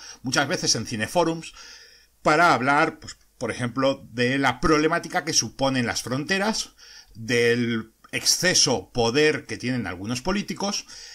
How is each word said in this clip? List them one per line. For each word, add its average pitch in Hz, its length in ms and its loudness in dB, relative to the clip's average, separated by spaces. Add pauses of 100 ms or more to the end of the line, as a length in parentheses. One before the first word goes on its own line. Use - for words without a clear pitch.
(220)
muchas 147 260 0
veces 160 280 0
en 113 100 -4
cineforums, 165 680 -2 (680)
para 165 320 6
hablar, 143 460 2
pues, - 180 -16 (180)
por 113 140 -4
ejemplo, 123 600 -2
de 123 280 0
la 131 220 0
problemática 160 640 2
que 156 80 -2
suponen 131 500 0
las 101 180 -2
fronteras, 190 680 -2 (440)
del 117 800 0 (200)
exceso 135 840 0
poder 127 500 2
que 107 140 -8
tienen 123 280 -4
algunos 101 360 -6
políticos, 196 640 -4 (280)